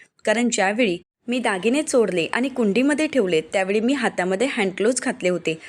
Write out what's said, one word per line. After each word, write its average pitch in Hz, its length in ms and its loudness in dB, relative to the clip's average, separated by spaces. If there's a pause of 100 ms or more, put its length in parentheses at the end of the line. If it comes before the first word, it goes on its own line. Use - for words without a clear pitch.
(240)
कारण 226 280 2
ज्यावेळी 202 460 0 (300)
मी 247 100 -2
दागिने 226 440 0
चोरले 185 500 2
आणि 254 160 0
कुंडीमध्ये 254 580 2
ठेवले, 185 340 0
त्यावेळी 190 400 -2
मी 240 120 2
हातामध्ये 190 580 -2
हँडग्लोव्ज 208 520 -2
घातले 190 260 -2
होते, 170 300 -2 (100)